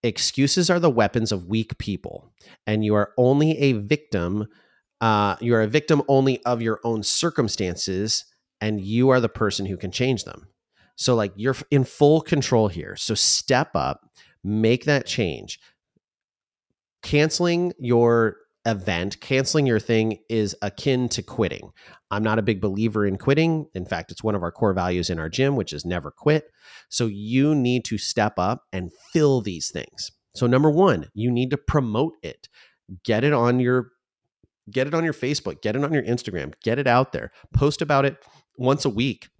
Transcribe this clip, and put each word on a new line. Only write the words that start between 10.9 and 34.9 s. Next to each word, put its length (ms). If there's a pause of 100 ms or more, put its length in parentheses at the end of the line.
So, 180
like, 220
you're 180
f-, 160
in 140
full 380
control 460
here. 280
So 180
step 640
up, 340 (340)
make 420
that 200
change. 540 (1400)
Canceling 720
your 600 (280)
event, 540
canceling 460
your 140
thing 400 (100)
is 320
akin 480
to 120
quitting. 520 (360)
I'm 140
not 160
a 40
big 180
believer 440
in 120
quitting. 560
In 120
fact, 240
it's 140
one 120
of 80
our 100
core 200
values 360
in 100
our 80
gym, 300
which 160
is 100
never 280
quit. 340 (420)
So 200
you 480
need 300
to 120
step 400
up 340
and 200 (200)
fill 300
these 280
things. 420 (220)
So 140
number 240
one, 420
you 160
need 200
to 80
promote 560 (100)
it. 240 (560)
Get 220
it 80
on 260
your, 300 (840)
get 160
it 60